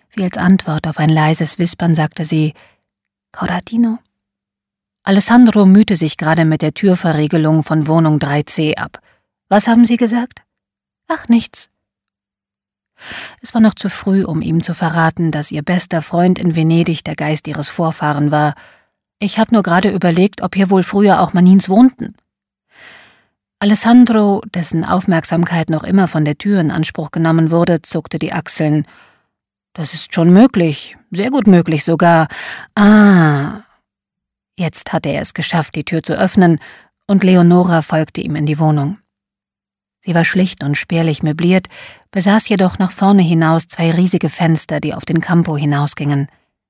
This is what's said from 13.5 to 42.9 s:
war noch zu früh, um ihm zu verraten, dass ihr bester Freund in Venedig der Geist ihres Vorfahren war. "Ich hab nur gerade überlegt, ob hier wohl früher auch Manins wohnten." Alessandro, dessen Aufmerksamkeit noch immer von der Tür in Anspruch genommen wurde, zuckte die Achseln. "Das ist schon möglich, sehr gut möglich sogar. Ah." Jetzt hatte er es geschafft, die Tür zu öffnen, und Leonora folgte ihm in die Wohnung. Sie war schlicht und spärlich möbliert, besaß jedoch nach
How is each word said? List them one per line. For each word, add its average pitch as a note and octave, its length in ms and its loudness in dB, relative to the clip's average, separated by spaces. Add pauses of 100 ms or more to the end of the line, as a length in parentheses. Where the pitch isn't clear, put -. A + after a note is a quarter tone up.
war A3+ 60 2
noch A3 120 4
zu - 160 -8
früh, G3 340 -2
um D#3 200 -4
ihm E3 180 -2
zu E3+ 140 -6
verraten, E3 560 -2
dass D3 200 -6
ihr D3 120 -8
bester F3 400 -4
Freund F3 340 0
in E3 180 -2
Venedig E3 480 0
der D3+ 120 -8
Geist D3+ 320 -6
ihres D3 200 -8
Vorfahren D3+ 640 -2
war. D3+ 240 0 (640)
"Ich G#3 220 -4
hab A3 120 0
nur G#3+ 120 2
gerade F#3 260 0
überlegt, F3+ 540 0
ob F3+ 100 -8
hier F#3 160 0
wohl F#3+ 140 2
früher G3 360 2
auch F3 140 -2
Manins F#3 340 4
wohnten." A#3+ 460 2 (1500)
Alessandro, G#3+ 840 4 (100)
dessen E3 300 -4
Aufmerksamkeit E3+ 840 -2
noch D#3 160 -4
immer F#3 240 0
von D#3 160 -2
der D3 120 -4
Tür G3+ 220 -2
in D3+ 100 0
Anspruch D#3 420 -6
genommen E3 380 0
wurde, E3+ 320 0
zuckte - 380 -8
die - 140 -8
Achseln. D3+ 520 -4 (840)
"Das D#3 220 -10
ist - 200 -8
schon F3 200 4
möglich, F3+ 640 2 (140)
sehr G3 180 -6
gut C4 180 0
möglich E3+ 380 2
sogar. E3 420 2 (480)
Ah." G3 840 4 (960)
Jetzt - 340 -6
hatte D#3 180 -4
er C#3+ 120 -4
es - 120 -4
geschafft, - 420 -4
die D3+ 100 -8
Tür E3 180 -4
zu E3+ 80 -6
öffnen, F3 480 2 (480)
und G3 160 2
Leonora F3+ 580 4
folgte - 380 -4
ihm D#3 160 -6
in D3+ 100 -4
die D3+ 140 -4
Wohnung. D3+ 380 -2 (1040)
Sie F3 120 -6
war E3 120 2
schlicht F#3 360 -2
und C#3+ 140 -4
spärlich E3 480 -4
möbliert, E3+ 440 0 (440)
besaß G3+ 380 0
jedoch F#3 300 0
nach F#3 120 -2